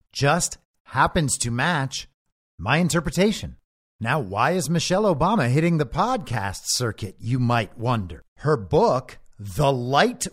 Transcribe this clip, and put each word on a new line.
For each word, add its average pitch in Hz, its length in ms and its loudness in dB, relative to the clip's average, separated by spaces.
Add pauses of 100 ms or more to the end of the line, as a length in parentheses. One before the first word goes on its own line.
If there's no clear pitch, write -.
(140)
just 147 440 0 (280)
happens 151 540 2
to 120 120 -2
match 135 560 -2 (500)
my 120 200 0
interpretation. 165 800 0 (420)
Now, 127 200 -2
why 110 320 0
is 170 180 -2
Michelle 175 340 0 (100)
Obama 156 360 2
hitting 160 280 2
the 147 80 0
podcast 147 800 -2
circuit, - 540 -4
you 120 200 -2
might 120 380 0
wonder? 110 440 -4 (160)
Her 147 200 0
book, 135 640 0 (200)
The 104 320 0
Light 143 600 0